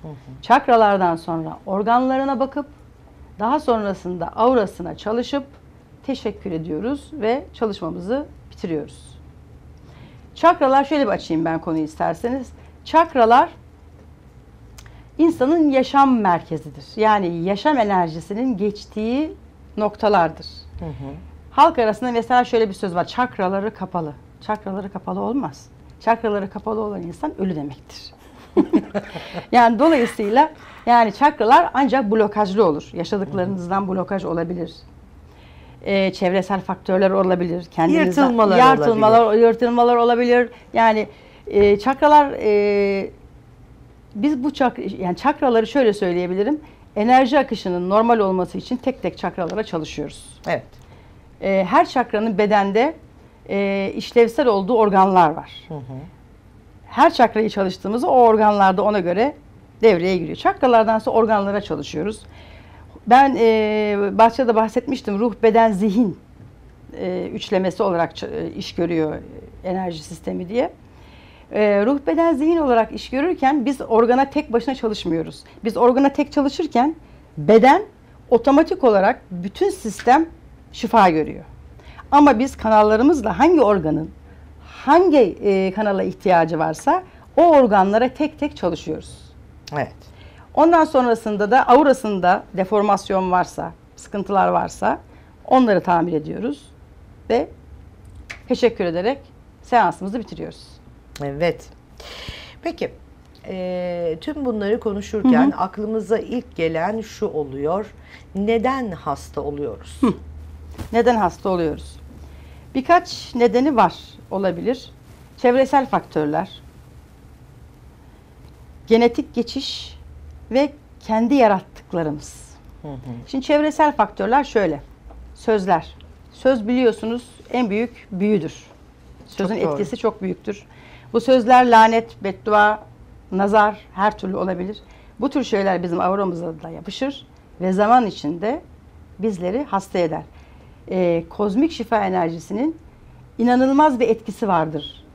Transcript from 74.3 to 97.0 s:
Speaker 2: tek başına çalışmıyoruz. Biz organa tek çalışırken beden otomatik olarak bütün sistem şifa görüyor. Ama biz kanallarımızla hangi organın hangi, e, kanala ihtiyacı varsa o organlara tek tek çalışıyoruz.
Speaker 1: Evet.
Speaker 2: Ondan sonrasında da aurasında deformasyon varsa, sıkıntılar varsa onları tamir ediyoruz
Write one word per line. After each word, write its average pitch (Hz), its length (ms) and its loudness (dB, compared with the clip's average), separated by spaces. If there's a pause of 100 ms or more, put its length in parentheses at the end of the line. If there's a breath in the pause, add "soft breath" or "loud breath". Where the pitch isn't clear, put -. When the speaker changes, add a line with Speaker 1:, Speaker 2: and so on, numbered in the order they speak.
Speaker 2:
tek 294 220 -4
başına 233 220 -2
çalışmıyoruz. 165 680 -6 (200 loud breath)
Biz 220 120 -4
organa 254 320 4
tek 285 240 -2
çalışırken 285 600 -2 (440 soft breath)
beden 226 440 6 (480 soft breath)
otomatik 285 540 2
olarak 214 460 2
bütün 190 400 -4
sistem 277 560 0 (460)
şifa 214 380 4
görüyor. 156 340 -4 (680 loud breath)
Ama 285 280 6
biz 262 180 -4
kanallarımızla 214 840 2
hangi 311 220 6
organın 160 500 0 (720 soft breath)
hangi, 302 340 4 (240)
e, 190 300 0
kanala 202 300 -2
ihtiyacı 170 560 0
varsa 160 440 -2 (340 loud breath)
o 339 140 6
organlara 220 580 4
tek 302 320 -6
tek - 160 -6
çalışıyoruz. 165 640 -8 (540)
Speaker 1:
Evet. 143 220 -6 (600 soft breath)
Speaker 2:
Ondan 320 300 4
sonrasında 226 640 0
da 247 180 2
aurasında 226 760 2 (100)
deformasyon 190 760 -2
varsa, 180 420 -4 (240)
sıkıntılar 190 520 -2
varsa - 500 -2 (460 soft breath)
onları 233 360 2
tamir 175 320 0
ediyoruz 160 600 -8 (580)